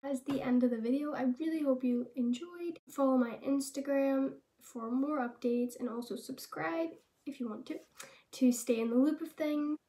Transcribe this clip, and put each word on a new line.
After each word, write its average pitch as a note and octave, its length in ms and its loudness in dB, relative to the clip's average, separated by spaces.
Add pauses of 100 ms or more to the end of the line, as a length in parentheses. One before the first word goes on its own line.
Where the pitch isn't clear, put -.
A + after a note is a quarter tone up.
That's C#4 180 -4
the C#4 200 -2
end B3 220 4
of A#3+ 80 4
the A#3 60 -2
video. C4+ 360 0
I C4 120 -2 (140)
really D#4+ 240 0
hope C4 220 2
you B3 220 0 (100)
enjoyed. E4+ 640 -4 (100)
Follow C4 280 2
my A#3 200 0 (100)
Instagram C#4 840 0 (280)
for A3+ 300 -10
more C#4 280 0
updates, A#3+ 600 -2
and B3 80 -6
also A#3+ 300 -6
subscribe E4 720 -4 (360)
if C#4 140 -10
you A#3+ 100 -2
want - 180 -8
to, - 80 -8 (560)
to B3+ 200 6
stay A#3+ 280 0
in A3+ 100 0
the A#3 60 0
loop D4+ 260 4
of D#4+ 120 -8
things D4+ 440 0 (120)